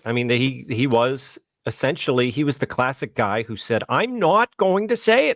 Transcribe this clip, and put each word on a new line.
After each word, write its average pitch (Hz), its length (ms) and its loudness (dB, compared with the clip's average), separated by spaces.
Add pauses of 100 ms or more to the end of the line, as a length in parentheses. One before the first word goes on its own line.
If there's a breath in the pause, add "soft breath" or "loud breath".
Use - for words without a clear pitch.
I 113 60 -6
mean, 120 160 0
they, 120 100 2
he, 127 320 -2
he 123 180 0
was 127 520 0 (260)
essentially, 127 680 0
he 139 120 -2
was 143 140 0
the - 80 -2
classic 127 500 -4
guy 107 280 0
who 113 120 -8
said, 107 340 -2
I'm 226 300 0
not 202 380 2
going 196 300 0
to 233 100 0
say 240 320 4
it 262 60 -2